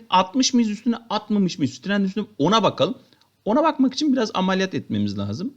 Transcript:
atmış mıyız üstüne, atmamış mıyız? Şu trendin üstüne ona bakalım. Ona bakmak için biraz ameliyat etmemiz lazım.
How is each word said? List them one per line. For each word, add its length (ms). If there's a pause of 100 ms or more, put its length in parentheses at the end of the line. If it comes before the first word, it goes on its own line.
atmış 440
mıyız 160
üstüne, 260 (140)
atmamış 480
mıyız? 160
Şu 80
trendin 260
üstüne 180 (120)
ona 260
bakalım. 340 (480)
Ona 180
bakmak 300
için 200
biraz 200
ameliyat 400
etmemiz 440
lazım. 400